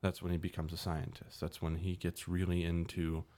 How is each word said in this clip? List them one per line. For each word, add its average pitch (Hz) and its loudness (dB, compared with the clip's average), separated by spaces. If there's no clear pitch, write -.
That's 92 0
when 87 0
he 85 4
becomes 82 -2
a 82 -4
scientist. - -4
That's - -4
when 80 2
he 90 0
gets - -4
really 87 4
into 85 0